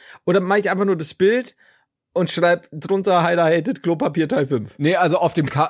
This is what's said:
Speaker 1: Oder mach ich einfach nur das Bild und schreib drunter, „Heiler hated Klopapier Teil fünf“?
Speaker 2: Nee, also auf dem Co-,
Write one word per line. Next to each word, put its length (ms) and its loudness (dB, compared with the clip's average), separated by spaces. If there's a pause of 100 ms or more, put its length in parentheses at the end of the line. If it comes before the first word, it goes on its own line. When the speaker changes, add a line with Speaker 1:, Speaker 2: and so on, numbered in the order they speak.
(240)
Speaker 1:
Oder 160 2
mach 160 0
ich 140 0
einfach 140 -2
nur 120 0
das 180 -6
Bild 400 0 (580)
und 180 -2
schreib 420 0
drunter, 500 0
„Heiler 220 2
hated 400 0
Klopapier 440 -2
Teil 180 0
fünf“? 320 -6
Speaker 2:
Nee, 180 0
also 220 2
auf 160 0
dem 140 0
Co-, 220 -2